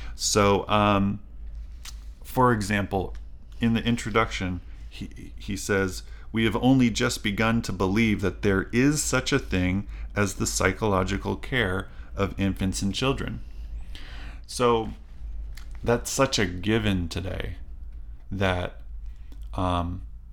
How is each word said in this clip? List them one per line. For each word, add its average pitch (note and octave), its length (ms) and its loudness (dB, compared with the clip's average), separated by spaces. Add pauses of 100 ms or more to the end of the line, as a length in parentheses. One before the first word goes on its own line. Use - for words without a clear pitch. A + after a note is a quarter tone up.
(160)
So, G2+ 520 4
um, G#2 520 4 (1040)
for B2 280 4
example, G2+ 640 0 (460)
in A#2 120 4
the A2 100 2
introduction, A2 760 2 (300)
he, - 480 -12
he - 180 -6
says, F#2+ 480 0 (300)
We A2+ 120 2
have G#2+ 120 4
only B2+ 320 6
just A#2 340 0
begun A2+ 380 2
to A2 100 -2
believe G2 500 4
that F#2 200 0
there F#2+ 320 4
is C#3+ 280 4
such - 300 0
a C#3 80 4
thing F#2 480 0 (280)
as G2+ 200 2
the A2 120 -2
psychological F#2+ 880 2
care G2 520 -2 (280)
of G2 240 0
infants F#2+ 420 0
and G2 120 0
children. B2+ 480 -2 (1080)
So A#2 420 2 (960)
that's - 280 2
such C3 280 2
a G#2 60 4
given F#2+ 640 2
today F#2 460 -4 (760)
that, F#2 500 0 (720)
um, F2+ 480 0 (280)